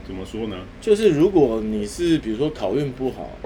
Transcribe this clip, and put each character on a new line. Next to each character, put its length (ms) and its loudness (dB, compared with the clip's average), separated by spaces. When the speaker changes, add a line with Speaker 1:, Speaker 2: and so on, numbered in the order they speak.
Speaker 1:
怎 80 -12
么 100 -10
说 220 -8
呢？ 100 -8
Speaker 2:
就 160 2
是 140 6
如 180 4
果 320 4
你 260 -2
是， 320 0
比 120 -4
如 80 -4
说 120 0
考 240 -4
运 180 0
不 180 -4
好， 200 -12